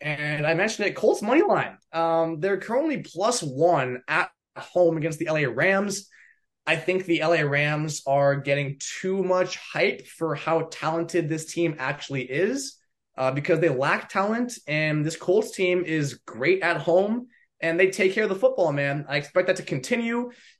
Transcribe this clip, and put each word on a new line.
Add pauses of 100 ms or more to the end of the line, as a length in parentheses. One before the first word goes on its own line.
and
I
mentioned
it,
Colts
money
line. (160)
Um,
they're
currently
plus
one
at (260)
home
against
the
L
A
Rams. (560)
I
think
the
L
A
Rams
are
getting
too
much
hype
for
how
talented
this
team
actually
is, (400)
uh,
because
they
lack
talent, (140)
and
this
Colts
team
is (100)
great
at
home, (340)
and
they
take
care
of
the
football,
man.
I
expect
that
to
continue. (300)